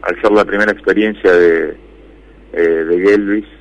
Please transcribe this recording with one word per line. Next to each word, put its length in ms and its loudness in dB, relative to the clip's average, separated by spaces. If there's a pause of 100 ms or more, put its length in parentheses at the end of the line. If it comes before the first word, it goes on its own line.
al 200 -6
ser 100 0
la 140 2
primera 260 -2
experiencia 640 0
de, 400 2 (800)
eh, 80 -4
de 400 0
Gelvis 440 0 (160)